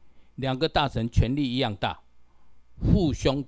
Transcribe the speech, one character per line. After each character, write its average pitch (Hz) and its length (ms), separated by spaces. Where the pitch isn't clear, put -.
两 131 220
个 156 120
大 151 180
臣 117 220
权 120 260
力 135 180
一 127 40
样 117 180
大， 98 260
父 175 360
兄 139 340